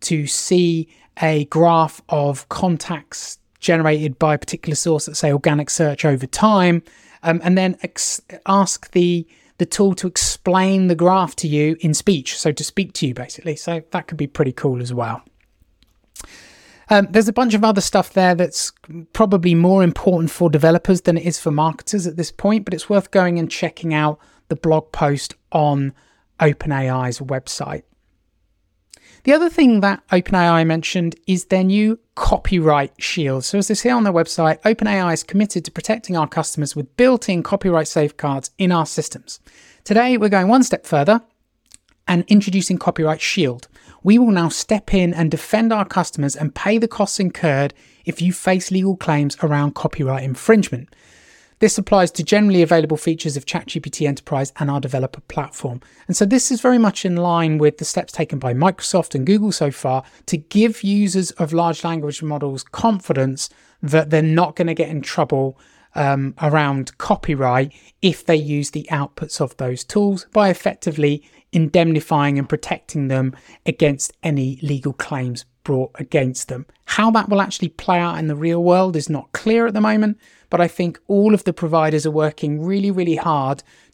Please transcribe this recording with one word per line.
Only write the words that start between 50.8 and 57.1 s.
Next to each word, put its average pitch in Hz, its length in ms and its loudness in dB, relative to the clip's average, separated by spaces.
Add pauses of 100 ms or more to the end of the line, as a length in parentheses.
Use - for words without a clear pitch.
This 214 200 2
applies 190 320 2
to - 120 -8
generally 202 380 4
available 156 360 2
features 160 380 -4
of 135 120 -8
chat - 180 -8
G - 140 -8
P 151 100 -10
T - 160 -4
Enterprise 139 520 -4
and 143 120 -2
our 143 100 -2
developer 131 420 -6
platform." 127 600 -10 (260)
And 180 80 -4
so - 80 2
this 240 280 2
is 233 100 -2
very 254 160 4
much 214 260 2
in 180 120 0